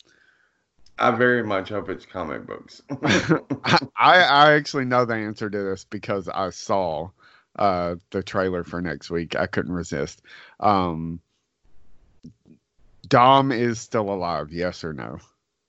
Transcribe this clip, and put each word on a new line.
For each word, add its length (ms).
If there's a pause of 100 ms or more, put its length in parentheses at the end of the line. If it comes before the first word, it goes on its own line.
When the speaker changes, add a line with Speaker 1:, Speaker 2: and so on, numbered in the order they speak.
(1000)
Speaker 1:
I 140
very 320
much 240
hope 200
it's 160
comic 440
books. 380
<laughs> 100
Speaker 2:
<laughs> 80
I, 720 (160)
I, 220
I 380
actually 320
know 180
the 100
answer 340
to 140
this 220
because 440
I 220
saw, 600 (460)
uh, 380 (160)
the 140
trailer 400
for 180
next 280
week. 260
I 100
couldn't 260
resist. 500 (360)
Um, 640 (1900)
Dom 460
is 260
still 340
alive, 400
yes 300
or 100
no? 260 (500)